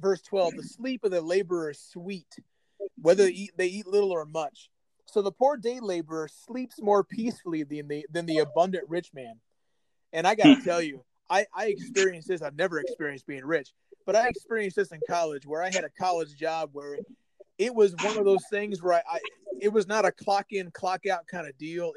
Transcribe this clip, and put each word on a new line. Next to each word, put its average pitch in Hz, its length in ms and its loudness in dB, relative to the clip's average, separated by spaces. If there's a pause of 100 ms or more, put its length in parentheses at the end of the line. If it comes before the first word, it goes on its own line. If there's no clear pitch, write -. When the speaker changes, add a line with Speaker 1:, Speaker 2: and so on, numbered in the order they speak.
Speaker 1:
verse 190 220 2
twelve, 180 320 0
"The - 80 -12
sleep 254 420 -8
of 202 60 2
the 175 100 0
laborer 170 500 0
is 139 100 -14
sweet, 185 480 -12 (720)
whether 190 240 8
they 185 60 4
eat, 190 260 -8
they 185 100 0
eat 190 200 -4
little 196 240 2
or 160 140 -2
much." 151 440 -8 (380)
So 208 160 0
the 196 100 0
poor 285 240 2
day 240 240 -4
laborer 160 480 -4
sleeps 254 520 -12
more 202 240 4
peacefully 180 580 -4
than 147 260 -10
the, 147 220 -6
than 170 160 -4
the 156 120 0
abundant 156 500 2
rich 175 260 -6
man. 117 260 -14 (720)
And 165 140 0
I 214 80 4
gotta 170 220 8
Speaker 2:
Hmm. - 80 -8
Speaker 1:
tell 170 180 0
you, 139 220 -8 (260)
I, 202 240 4
I 214 120 -4
experienced 190 640 0
this. 175 140 -2
I've 143 140 -8
never 165 240 -2
experienced 147 460 -8
being 135 180 -12
rich, 151 280 -2 (320)
but 190 120 2
I 240 120 4
experienced 220 480 -4
this 196 160 -2
in 160 160 -10
college 156 380 -2
where 151 160 -4
I 185 80 -2
had 185 140 -2
a 147 60 -8
college 165 460 -2
job 160 360 -4
where 143 260 -10 (600)
it 240 160 0
was 202 280 6
one 214 160 0
of 202 60 2
those 196 260 6
things 202 320 -4
where 180 120 4
I, 170 160 4
I, 165 80 -4 (420)
it 208 120 4
was 208 140 4
not 214 180 2
a 180 80 4
clock 202 400 0
in, 185 180 -6
clock 185 360 -4
out 175 200 -2
kind 175 200 -10
of 135 120 -16
deal. 165 380 -6